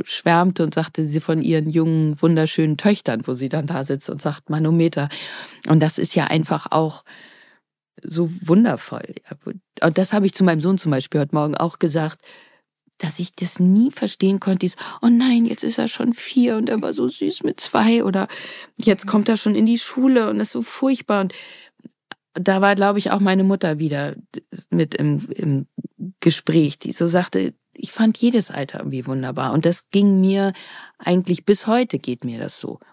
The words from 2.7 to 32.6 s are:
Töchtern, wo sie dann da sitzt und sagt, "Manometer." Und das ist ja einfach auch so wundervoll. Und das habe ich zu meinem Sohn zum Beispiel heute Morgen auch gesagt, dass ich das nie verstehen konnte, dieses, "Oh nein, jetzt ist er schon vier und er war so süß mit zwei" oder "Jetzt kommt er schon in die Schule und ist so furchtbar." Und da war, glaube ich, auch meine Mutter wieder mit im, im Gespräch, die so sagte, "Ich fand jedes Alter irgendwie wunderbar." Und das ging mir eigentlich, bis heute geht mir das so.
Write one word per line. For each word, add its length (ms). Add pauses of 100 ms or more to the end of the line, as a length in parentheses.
Töchtern, 500
wo 60
sie 160
dann 180
da 180
sitzt 260
und 100
sagt, 300
"Manometer." 580 (580)
Und 140
das 160
ist 180
ja 120
einfach 440
auch 320 (1000)
so 280 (120)
wundervoll. 720 (680)
Und 140
das 160
habe 140
ich 80
zu 100
meinem 160
Sohn 160
zum 140
Beispiel 300
heute 140
Morgen 200
auch 240
gesagt, 420 (800)
dass 200
ich 160
das 260
nie 300
verstehen 500
konnte, 200
dieses, 180 (240)
"Oh 80
nein, 340
jetzt 180
ist 140
er 120
schon 260
vier 420
und 140
er 100
war 140
so 120
süß 360
mit 180
zwei" 420
oder 240 (520)
"Jetzt 280
kommt 220
er 80
schon 180
in 120
die 120
Schule 520
und 100
ist 120
so 100
furchtbar." 580
Und 140 (1000)
da 300
war, 120
glaube 240
ich, 120
auch 100
meine 240
Mutter 340
wieder 360 (560)
mit 240
im, 360
im 360 (540)
Gespräch, 580
die 140
so 140
sagte, 460 (220)
"Ich 180
fand 240
jedes 340
Alter 280
irgendwie 280
wunderbar." 460
Und 140
das 240
ging 320
mir 320 (420)
eigentlich, 480
bis 220
heute 320
geht 260
mir 140
das 200
so. 220 (120)